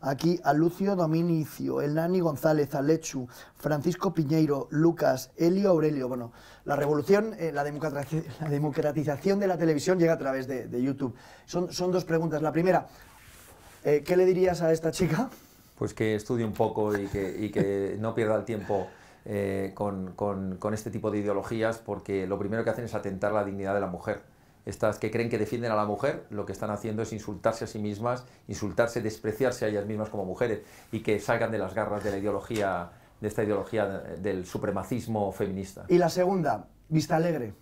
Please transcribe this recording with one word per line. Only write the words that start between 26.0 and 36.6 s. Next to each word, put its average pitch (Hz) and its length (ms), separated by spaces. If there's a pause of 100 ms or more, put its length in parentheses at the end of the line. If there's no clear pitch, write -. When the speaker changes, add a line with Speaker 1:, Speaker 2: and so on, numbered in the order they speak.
Speaker 2:
lo 104 160
que 95 60
están 107 200
haciendo 107 300
es 110 120
insultarse 107 500
a 107 40
sí 110 120
mismas, 107 460 (240)
insultarse, 104 520
despreciarse 110 640
a 107 40
ellas 101 160
mismas 107 240
como 98 160
mujeres, 104 340 (320)
y 110 80
que 107 220
salgan 113 300
de 110 60
las 92 160
garras 104 300
de 104 80
la 98 60
ideología, 98 760 (300)
de 107 80
esta 110 140
ideología 101 440
del 92 580
supremacismo 104 840
feminista. 95 560
Speaker 1:
Y 175 100
la 170 120
segunda, 170 580 (220)